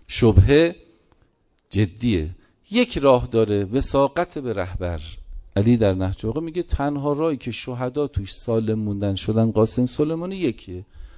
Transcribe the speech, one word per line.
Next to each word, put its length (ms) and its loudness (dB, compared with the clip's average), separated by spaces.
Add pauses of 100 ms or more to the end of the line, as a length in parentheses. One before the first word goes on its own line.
شبهه 680 6 (960)
جدیه. 600 -2 (420)
یک 260 0
راه 300 4
داره، 380 2
وثاقت 720 -2
به 160 -6
رهبر. 480 -6 (540)
علی 220 4
در 160 4
نهج 320 -4
البلاغه 200 -4
میگه 180 -6
تنها 500 -2
راهی 240 -2
که 140 -8
شهدا 560 -4
توش 260 -8
سالم 460 -2
موندن 360 -2
شدن 360 0
قاسم 340 2
سلیمانی 500 -4
یکیه، 500 -6 (320)